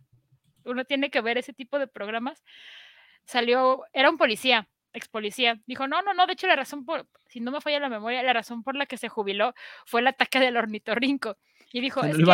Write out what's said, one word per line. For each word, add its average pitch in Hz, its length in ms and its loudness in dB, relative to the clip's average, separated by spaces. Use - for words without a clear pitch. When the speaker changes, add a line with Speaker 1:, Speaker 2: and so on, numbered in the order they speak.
Speaker 1:
uno 247 200 -6
tiene 277 260 -2
que 285 100 0
ver 233 180 -2
ese 247 140 -10
tipo 269 260 -6
de 269 100 -2
programas, 233 560 -8
salió, 254 560 2
era 277 180 6
un 330 80 0
policía, 240 500 2
ex - 140 -14
policía, 226 580 -2
dijo, 262 220 -6
"No, 320 140 -2
no, 392 120 -2
no, 359 120 4
de 370 80 -2
hecho 370 140 -6
la 330 80 6
razón 277 300 -6
por, 311 220 -6
si 247 120 -14
no 233 120 -6
me 294 80 -6
falla 294 200 -2
la 285 100 -4
memoria, 233 320 -4
la 254 120 2
razón 233 300 -6
por 262 120 -4
la 277 100 -2
que 247 120 -12
se 233 100 -8
jubiló 208 460 -2
fue 233 160 0
el 247 60 4
ataque 262 320 0
del 254 180 2
ornitorrinco". 226 800 -2
Y 240 80 -6
dijo, 269 200 -4
Speaker 2:
Sonó 151 120 0
Speaker 1:
"Es 151 60 -2
Speaker 2:
el 165 60 8
Speaker 1:
que 180 100 8